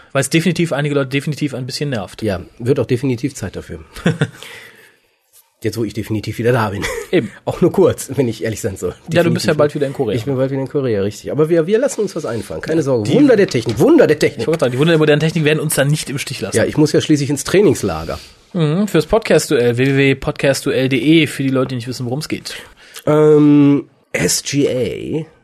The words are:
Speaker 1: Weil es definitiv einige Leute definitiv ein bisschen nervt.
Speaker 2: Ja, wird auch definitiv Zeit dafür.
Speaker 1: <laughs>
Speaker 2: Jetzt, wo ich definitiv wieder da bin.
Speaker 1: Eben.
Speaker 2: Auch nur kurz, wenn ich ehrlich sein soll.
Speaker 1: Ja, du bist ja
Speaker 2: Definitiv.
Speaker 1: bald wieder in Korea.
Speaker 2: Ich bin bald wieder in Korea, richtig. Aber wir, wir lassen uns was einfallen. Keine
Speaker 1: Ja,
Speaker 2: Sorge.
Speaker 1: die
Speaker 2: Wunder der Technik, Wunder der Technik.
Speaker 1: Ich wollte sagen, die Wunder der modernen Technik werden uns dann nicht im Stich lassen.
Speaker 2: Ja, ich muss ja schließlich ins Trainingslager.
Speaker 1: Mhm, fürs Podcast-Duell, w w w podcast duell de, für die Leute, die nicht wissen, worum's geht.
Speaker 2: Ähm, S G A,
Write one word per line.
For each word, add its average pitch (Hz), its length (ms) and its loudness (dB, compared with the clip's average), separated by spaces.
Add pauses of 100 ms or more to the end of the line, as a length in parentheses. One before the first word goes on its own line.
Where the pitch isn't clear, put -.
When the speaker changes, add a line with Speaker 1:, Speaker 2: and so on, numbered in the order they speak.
(100)
Speaker 1:
Weil 139 120 0
es 135 80 -6
definitiv 165 420 0
einige 143 240 -2
Leute 135 140 -2
definitiv 139 440 -4
ein 127 120 -8
bisschen 143 240 -6
nervt. 104 320 -8
Speaker 2:
Ja, 98 180 -2 (180)
wird 131 220 0
auch - 60 -2
definitiv 131 500 -4
Zeit 101 180 -10
dafür. 85 300 -14 (200)
Speaker 1:
<laughs> 165 60 2 (1500)
Speaker 2:
Jetzt, 104 140 -6
wo 117 80 -4
ich - 80 -6
definitiv 107 460 -6
wieder 120 140 2
da 110 180 0
bin. 98 120 -8 (300)
Speaker 1:
Eben. 135 180 0 (140)
Speaker 2:
Auch - 160 -8
nur 170 100 -2
kurz, 156 460 0
wenn 135 100 0
ich 113 160 -6
ehrlich 110 200 -6
sein 98 140 -6
soll. - 180 -8 (180)
Speaker 1:
Ja, 170 100 2
du 170 80 0
bist 165 160 -2
ja 170 60 2
Speaker 2:
Definitiv. 156 60 -4
Speaker 1:
bald 147 180 2
wieder 139 100 -2
in 139 60 -4
Korea. 139 240 -2
Speaker 2:
Ich 110 80 -6
bin 139 120 -4
bald 131 140 0
wieder 135 120 -4
in 131 60 -6
Korea, 123 340 -2
richtig. 98 280 -6
Aber 151 200 0
wir, 165 180 2
wir 214 100 2
lassen 269 220 -2
uns 196 160 -4
was 156 80 -6
einfallen. - 380 -8
Keine 156 180 -2
Speaker 1:
Ja, 139 40 0
Speaker 2:
Sorge. 120 260 0
Speaker 1:
die 160 60 4
Speaker 2:
Wunder 269 200 6
der 196 100 4
Technik, 117 320 -2
Wunder 240 300 6
der - 100 2
Technik. - 220 0
Speaker 1:
Ich 110 80 -6
wollte 160 120 0
sagen, 127 120 0
die 123 60 -2
Wunder 160 140 2
der 160 60 4
modernen 151 220 4
Technik 160 240 0
werden 147 160 2
uns 151 140 -4
dann 139 140 2
nicht 151 220 -2
im 135 80 -6
Stich - 220 -10
lassen. 101 160 -6
Speaker 2:
Ja, 110 80 2
ich - 140 -2
muss 151 140 4
ja 156 100 4
schließlich 147 280 2
ins 143 140 -4
Trainingslager. 87 720 0 (340)
Speaker 1:
Mhm, 170 360 0
fürs 156 180 0
Podcast-Duell, 127 720 2
w 131 80 2
w 139 100 2
w 139 200 4
podcast - 500 -2
duell 131 220 0
de, 143 380 4
für - 180 -6
die 135 60 0
Leute, 131 180 0
die 131 80 -6
nicht 120 120 -8
wissen, 123 180 -8
worum's 131 220 -6
geht. - 260 -8 (520)
Speaker 2:
Ähm, 147 840 6 (240)
S 151 300 -2
G 139 260 0
A, 117 560 -4 (200)